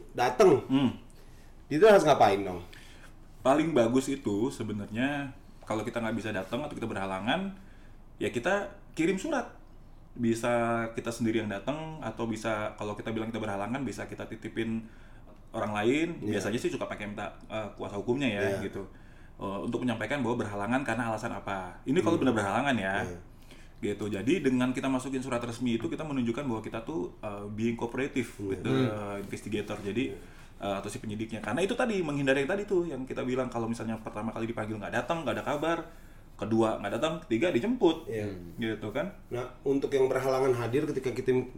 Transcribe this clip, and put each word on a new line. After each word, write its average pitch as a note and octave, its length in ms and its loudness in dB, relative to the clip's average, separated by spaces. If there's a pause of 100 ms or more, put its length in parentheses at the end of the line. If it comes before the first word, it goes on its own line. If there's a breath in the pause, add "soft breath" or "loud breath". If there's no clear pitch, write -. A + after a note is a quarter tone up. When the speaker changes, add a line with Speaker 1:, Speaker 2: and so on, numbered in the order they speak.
(120)
Speaker 1:
dateng. B2+ 520 8
Speaker 2:
Hmm. C3+ 260 4 (760 soft breath)
Speaker 1:
Itu D#3 180 8
harus G3 160 12
ngapain A#2 400 8
dong? F2+ 160 -4 (800 loud breath)
Speaker 2:
Paling D3+ 300 6
bagus C3 400 4
itu A#2 400 0
sebenarnya, A#2 800 -4 (320)
kalau G#2+ 200 -2
kita A#2 180 -4
nggak A2+ 160 -2
bisa G#2+ 160 -4
datang F#2+ 280 -2
atau D3+ 140 -6
kita - 100 -6
berhalangan, A2 680 -2 (640 soft breath)
ya - 120 -2
kita F3+ 380 0 (260)
kirim E3+ 240 2
surat. C#4+ 300 -2 (680)
Bisa A#2 380 2 (420)
kita - 160 -6
sendiri A2+ 300 2
yang G#2+ 100 0
datang, G#2 300 -4 (220)
atau A2+ 260 -4
bisa, A2 480 -2
kalau G#2 180 -6
kita A2 220 -6
bilang A2 160 -2
kita A2 80 -4
berhalangan, G#2+ 420 -2
bisa A2+ 240 -4
kita G#2+ 220 -10
titipin A2+ 560 -4 (680 loud breath)
orang G#2+ 240 -2
lain. B2+ 360 2 (120)
Speaker 1:
Iya. G#2+ 160 0
Speaker 2:
Biasanya G#2+ 220 0
sih F3 100 -2
suka C3+ 160 -4
pakai G#2 220 -6
minta, G#2 240 -6 (160)
eh, G#2+ 260 -6
kuasa G2+ 220 -8
hukumnya A#2+ 340 0
ya, G2+ 140 0 (100)
Speaker 1:
Iya. G2 160 -2
Speaker 2:
gitu. G2 140 -8 (540 soft breath)
Eh, G2 260 -6
untuk A#2 180 -2
menyampaikan A#2+ 400 0
bahwa A#2+ 160 2
berhalangan G#2 460 -2
karena A#2 240 -2
alasan A2 240 -2
apa. F#2+ 420 -6 (120)
Ini C3 160 2
kalau E3 180 4
Speaker 1:
Hmm. - 40 -2
Speaker 2:
benar C3 140 6
berhalangan A2 400 2
ya. F#2+ 240 0
Speaker 1:
Iya. F2+ 180 -6 (680 soft breath)
Speaker 2:
Gitu. G#2 240 -2
Jadi G#2 320 2
dengan B2+ 280 4
kita C3+ 200 -2
masukin C3 320 -2
surat B2 180 -2
resmi A#2 380 0
itu, - 80 -4
kita D3+ 160 -4
menunjukkan C3 400 0
bahwa A#2 180 -2
kita A2+ 220 -6
tuh, E3+ 360 -6
eh, G2+ 300 -8
being A2 260 0
cooperative B2 600 -2
Speaker 1:
Iya. G#2 100 -8
Speaker 2:
with G2 160 -2
the C3 240 2
Speaker 3:
Hmm. G#2 380 -4
Speaker 2:
investigator. G#2 580 -4
Jadi, G2+ 260 0
Speaker 1:
Iya. C3+ 120 -6 (420 loud breath)
Speaker 2:
eh, G2 140 -2
atau G2 140 -4
si G2+ 100 -8
penyidiknya. A2 400 -6
Karena G#2 240 -2
itu G3 100 2
tadi A3+ 300 2
menghindari C#3+ 400 2
yang C#3 80 0
tadi G3+ 140 0
tuh F3+ 200 2
yang D3 180 -6
kita B2+ 200 -6
bilang, B2+ 240 0
kalau A#2 180 -2
misalnya A2+ 320 -2
pertama A2 340 -6
kali A2 140 -4
dipanggil A2+ 300 -4
nggak G2 180 -6
datang, D#3+ 300 0
nggak B2 100 0
ada G#2+ 140 -4
kabar, D3+ 320 0 (560 soft breath)
kedua A2 420 2
nggak G2+ 160 -4
datang, D3+ 280 0
ketiga A#2 280 2
dijemput. C3 580 4
Speaker 1:
Iya. G#2+ 200 -2 (320)
Speaker 2:
Gitu A2 320 -2
kan. D3+ 240 -2 (140)
Speaker 1:
Nah, B2 180 -4 (160)
untuk C#3 260 2
yang C3 180 6
berhalangan C3 460 4
hadir A#2+ 320 2
ketika C3+ 260 -2
kita, B2 200 0 (280)